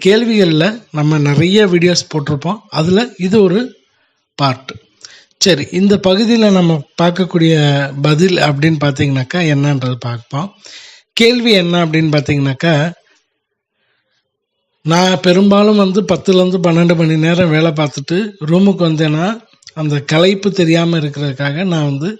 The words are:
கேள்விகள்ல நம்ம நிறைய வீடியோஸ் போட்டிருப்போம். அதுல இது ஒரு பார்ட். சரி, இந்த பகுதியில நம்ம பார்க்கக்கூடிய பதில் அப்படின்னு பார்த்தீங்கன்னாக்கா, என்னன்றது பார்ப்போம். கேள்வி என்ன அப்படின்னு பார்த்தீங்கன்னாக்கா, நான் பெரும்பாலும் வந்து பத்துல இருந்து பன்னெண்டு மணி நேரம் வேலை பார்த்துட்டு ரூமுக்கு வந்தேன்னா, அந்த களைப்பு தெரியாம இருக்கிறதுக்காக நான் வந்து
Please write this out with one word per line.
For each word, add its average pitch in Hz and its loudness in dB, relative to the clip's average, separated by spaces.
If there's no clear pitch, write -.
கேள்விகள்ல 208 0
நம்ம 151 0
நிறைய 160 2
வீடியோஸ் 175 0
போட்டிருப்போம். 151 -6
அதுல 185 -2
இது 190 2
ஒரு 202 0
பார்ட். - -4
சரி, 147 0
இந்த 196 2
பகுதியில 214 2
நம்ம 170 2
பார்க்கக்கூடிய 175 0
பதில் 160 2
அப்படின்னு 147 0
பார்த்தீங்கன்னாக்கா, 139 -2
என்னன்றது 143 -2
பார்ப்போம். 120 -10
கேள்வி 233 2
என்ன 175 2
அப்படின்னு 160 0
பார்த்தீங்கன்னாக்கா, 147 0
நான் 180 2
பெரும்பாலும் 202 4
வந்து 196 2
பத்துல 185 0
இருந்து 185 2
பன்னெண்டு 170 2
மணி 160 0
நேரம் 170 0
வேலை 156 2
பார்த்துட்டு 156 -4
ரூமுக்கு 180 2
வந்தேன்னா, 160 -2
அந்த 151 -4
களைப்பு 185 0
தெரியாம 170 0
இருக்கிறதுக்காக 143 -6
நான் 170 -2
வந்து 147 -6